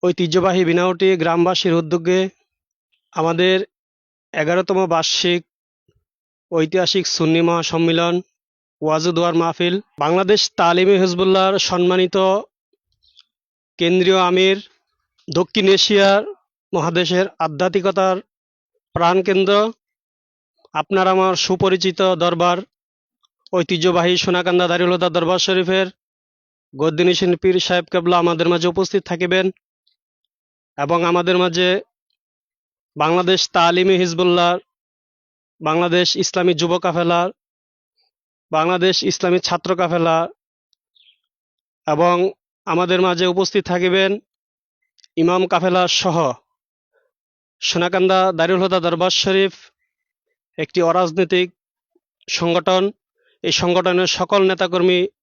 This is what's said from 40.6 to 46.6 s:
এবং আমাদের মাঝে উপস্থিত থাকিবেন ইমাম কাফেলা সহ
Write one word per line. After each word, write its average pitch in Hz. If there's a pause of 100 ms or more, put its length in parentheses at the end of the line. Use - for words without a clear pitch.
এবং 170 (500)
আমাদের 180
মাঝে 180
উপস্থিত 185
থাকিবেন 185 (1040)
ইমাম 180
কাফেলা 180
সহ 160 (1300)